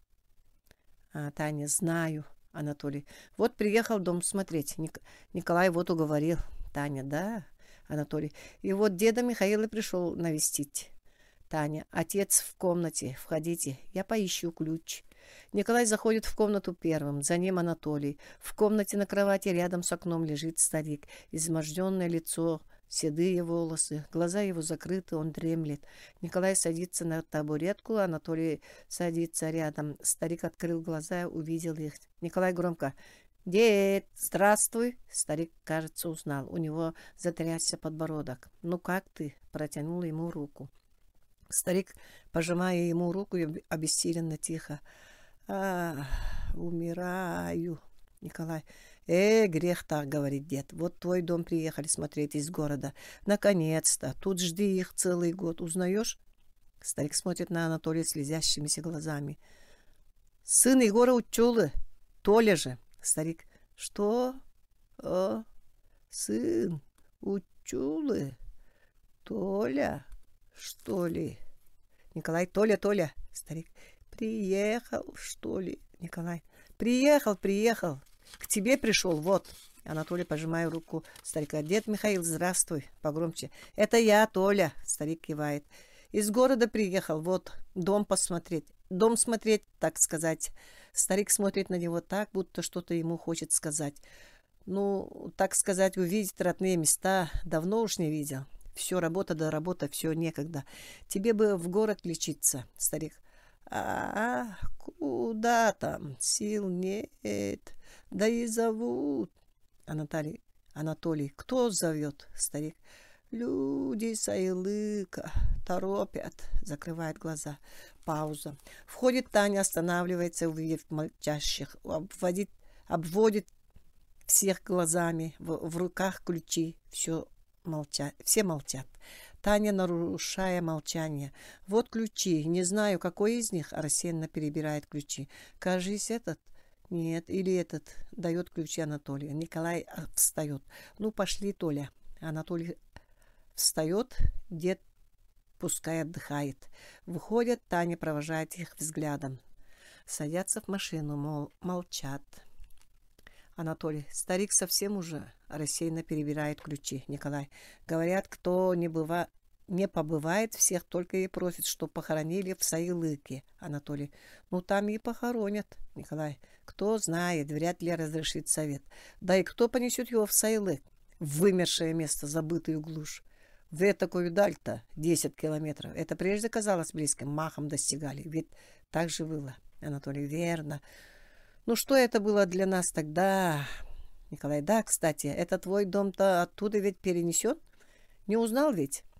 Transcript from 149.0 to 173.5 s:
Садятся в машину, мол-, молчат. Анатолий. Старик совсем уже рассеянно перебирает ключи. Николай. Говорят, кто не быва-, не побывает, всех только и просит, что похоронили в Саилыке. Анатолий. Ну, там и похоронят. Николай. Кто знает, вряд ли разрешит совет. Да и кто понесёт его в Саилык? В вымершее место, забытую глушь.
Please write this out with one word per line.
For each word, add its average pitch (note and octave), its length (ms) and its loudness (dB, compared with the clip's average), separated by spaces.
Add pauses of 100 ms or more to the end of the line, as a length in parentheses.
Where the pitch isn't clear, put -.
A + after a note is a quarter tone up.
Садятся D#3+ 540 -4
в - 60 -16
машину, D#3+ 500 -4
мол-, D3 440 -4
молчат. F3 640 -6 (1300)
Анатолий. D#3+ 560 -6
Старик F#3+ 420 -2
совсем G3+ 440 0
уже E3 360 -8 (140)
рассеянно D#3+ 560 -4
перебирает D3+ 580 -2
ключи. C#3+ 460 -8
Николай. C#3+ 420 -6 (380)
Говорят, E3+ 400 0
кто F3+ 480 2
не E3+ 140 0
быва-, E3 400 -2 (400)
не F#3+ 180 0
побывает, E3 680 0
всех - 280 2
только F3+ 360 -2
и F#3 100 0
просит, F3+ 360 -2
что - 220 -4
похоронили E3 720 -2
в - 60 -2
Саилыке. E3 800 -2 (160)
Анатолий. D3 500 -6 (400)
Ну, F3+ 120 -2
там G3+ 260 2
и G#3+ 100 -2
похоронят. A3+ 800 -2 (180)
Николай. D3+ 460 -6 (240)
Кто G#3+ 340 0
знает, E3 540 0
вряд E3+ 300 -2
ли E3+ 120 0
разрешит D#3 540 -4
совет. D3+ 340 -2 (380)
Да F3+ 160 4
и F3+ 80 6
кто - 240 2
понесёт B3 420 -2
его A3 160 4
в - 60 -2
Саилык? G#3 500 2 (380)
В D3 180 -2
вымершее E3+ 560 4
место, D#3 320 -2
забытую D#3+ 540 -2
глушь. D#3 420 -8 (480)